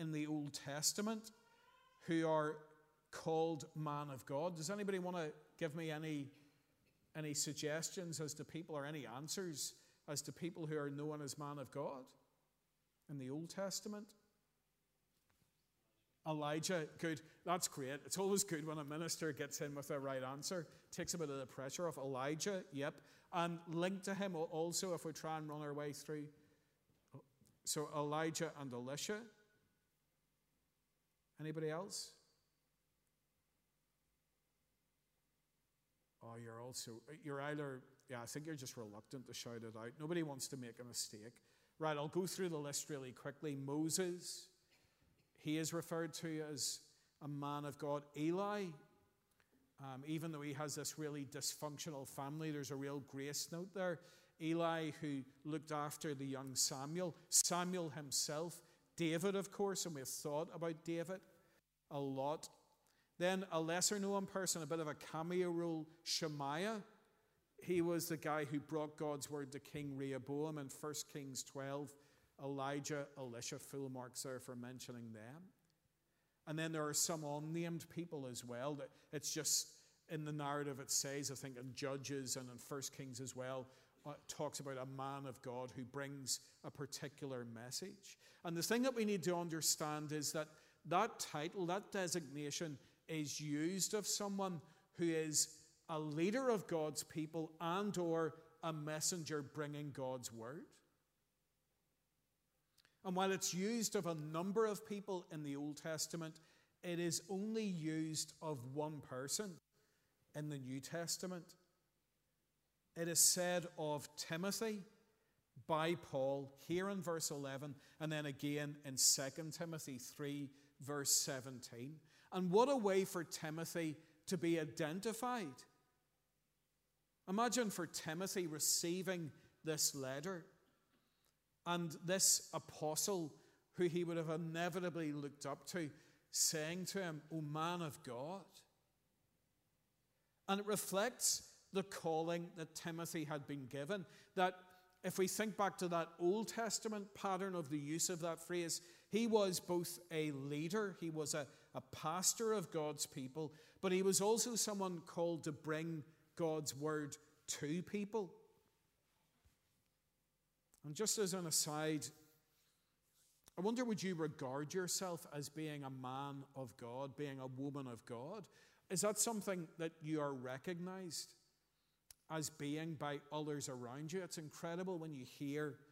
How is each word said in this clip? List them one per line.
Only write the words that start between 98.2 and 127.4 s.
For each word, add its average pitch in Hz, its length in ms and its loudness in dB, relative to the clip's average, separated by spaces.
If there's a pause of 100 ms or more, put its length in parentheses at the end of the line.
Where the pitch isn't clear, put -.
a 165 100 0
messenger 151 680 0
bringing 147 500 -4
God's 127 400 -4
word. 123 320 -8 (2500)
And 185 120 0
while 190 160 6
it's - 200 2
used 214 440 2
of 185 100 2
a 170 80 2
number 165 500 2
of 208 220 0
people 196 460 -4
in 156 100 -4
the 143 140 -2
Old 147 200 -4
Testament, 160 640 -4 (440)
it 175 160 0
is 170 280 2
only 214 360 0
used 160 760 0
of 156 180 -2 (160)
one 151 260 -2
person 139 500 -4 (880)
in 151 120 -2
the 147 100 -2
New 131 220 -4
Testament. 170 760 -4 (1400)
It 165 120 0
is 165 100 2
said 180 480 6 (100)
of 151 400 0
Timothy 196 640 0 (840)
by 160 300 4
Paul 139 560 0 (160)
here 185 220 2
in 196 120 -2
verse 165 280 0
eleven 139 440 -4 (260)
and 156 100 2
then 151 160 0
again 147 580 0
in 131 120 -4
Second 143 560 4
Timothy 156 460 -4
three, 143 500 -4 (320)
verse 143 300 0
seventeen. 131 880 0 (380)
And 185 160 4
what 233 200 10
a 277 60 6
way 196 280 6
for 180 200 -2
Timothy 160 720 -2 (320)
to 190 100 2
be 170 200 6
identified. 190 880 0 (1800)
Imagine 220 400 4